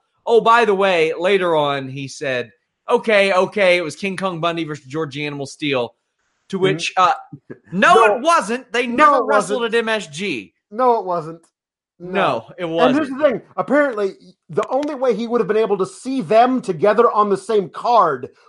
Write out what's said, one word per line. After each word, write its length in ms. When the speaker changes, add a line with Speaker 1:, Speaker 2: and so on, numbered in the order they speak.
Speaker 1:
Oh, 160
by 240
the 120
way, 420
later 380
on, 320
he 180
said, 460
'Okay, 440
okay, 460
it 40
was 140
King 200
Kong 240
Bundy 220
versus 240
George 280
the 120
Animal 200
Steele.'" 460
To 60
Speaker 2:
Mm-hmm. 60
Speaker 1:
which, 340
uh, 180
no, 220
Speaker 2:
No. 220
Speaker 1:
it 60
wasn't. 500
They 140
Speaker 2:
No, 80
Speaker 1:
never 220
Speaker 2:
it 100
Speaker 1:
wrestled 360
Speaker 2:
wasn't. 120
Speaker 1:
at 60
M 80
S 180
G. 480
Speaker 2:
No, 300
it 40
wasn't. 400
Speaker 1:
No, 480
it 80
Speaker 2:
And 80
here's 160
Speaker 1:
wasn't. 80
Speaker 2:
the 60
thing. 180
Apparently, 560
the 200
only 260
way 220
he 100
would 140
have 80
been 80
able 220
to 80
see 340
them 420
together 480
on 180
the 80
same 340
card 580